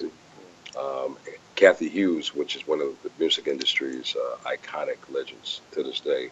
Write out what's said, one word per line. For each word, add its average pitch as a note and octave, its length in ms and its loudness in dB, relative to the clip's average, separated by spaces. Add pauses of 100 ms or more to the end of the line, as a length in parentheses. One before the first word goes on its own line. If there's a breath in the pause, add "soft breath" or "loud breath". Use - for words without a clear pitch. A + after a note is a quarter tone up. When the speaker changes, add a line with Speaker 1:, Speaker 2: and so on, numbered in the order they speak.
Speaker 1:
Lindsay. - 720 -14
Speaker 2:
Um, C2+ 400 -4 (380)
Kathy F2 340 8
Hughes, E2+ 460 2
which C#2+ 200 -2
is - 120 -8
one D2+ 140 2
of C#2+ 80 0 (140)
the - 140 -8
music D#2 300 0
industry's, C2 680 -2
uh, A#1+ 200 -4 (120)
iconic C#2+ 500 -6 (140)
legends C2 500 -6 (100)
to D2+ 100 -2
this C2 200 -6
day, C2 300 -2